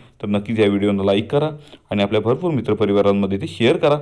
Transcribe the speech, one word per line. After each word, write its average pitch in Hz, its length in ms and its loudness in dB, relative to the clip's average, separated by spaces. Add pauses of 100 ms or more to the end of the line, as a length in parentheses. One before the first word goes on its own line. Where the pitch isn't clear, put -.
(220)
तर 107 60 -8
नक्कीच 101 320 -2
या 104 80 4
व्हिडिओला 101 360 0
लाईक 101 280 0
करा 151 180 0 (400)
आणि 104 140 0
आपल्या 107 180 0
भरपूर 143 300 -2
मित्रपरिवारांमध्ये 101 880 0
ते 110 60 -8
शेअर 131 300 0
करा, 151 240 2